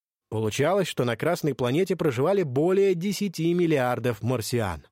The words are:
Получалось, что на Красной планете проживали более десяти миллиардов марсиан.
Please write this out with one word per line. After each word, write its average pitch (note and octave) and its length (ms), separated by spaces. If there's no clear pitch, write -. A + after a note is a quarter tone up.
Получалось, C3+ 580
что - 180
на A#2 100
Красной D3+ 380
планете D3 420
проживали D#3+ 460
более F3 540
десяти E3+ 580
миллиардов B2 720
марсиан. A2+ 680